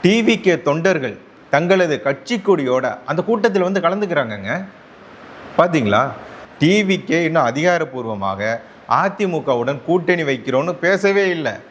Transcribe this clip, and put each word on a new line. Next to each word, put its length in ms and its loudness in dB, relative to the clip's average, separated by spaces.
டி 120 6
வி 80 4
கே 100 4
தொண்டர்கள் 480 0
தங்களது 500 2
கட்சி 400 -4
கொடியோட 420 2
அந்த 180 -2
கூட்டத்தில் 380 2
வந்து 200 0
கலந்துக்கிறாங்கங்க. 680 -4
பாத்தீங்களா? 480 4
டி 140 4
வி 80 2
கே 180 2
இன்னும் 240 2
அதிகாரப்பூர்வமாக 1080 -2
அதிமுகவுடன் 800 -2
கூட்டணி 400 2
வைக்கிறோன்னு 440 -2
பேசவே 400 2
இல்லை. 180 -4